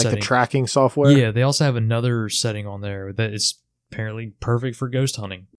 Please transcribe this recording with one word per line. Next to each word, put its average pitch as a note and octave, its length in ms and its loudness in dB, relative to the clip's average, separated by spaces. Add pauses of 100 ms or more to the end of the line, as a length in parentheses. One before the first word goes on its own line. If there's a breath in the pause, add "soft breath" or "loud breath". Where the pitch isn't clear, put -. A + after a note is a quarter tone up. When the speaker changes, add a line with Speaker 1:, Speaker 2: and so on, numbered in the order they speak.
Speaker 1:
setting. A#2 220 0
Speaker 2:
tracking B2 420 2
software? C#3 460 4
Speaker 1:
Yeah, C3 180 6
they A#2 140 0
also C#3 220 2
have C3 100 2
another A#2 540 0
setting G#2 360 -4
on G2+ 160 -10
there G2 320 -8
that G#2+ 180 -2
is - 280 -4 (320)
apparently A2 480 -8
perfect A#2+ 360 -2
for C3 140 -6
ghost C3 280 0
hunting. F#2+ 280 -10 (140)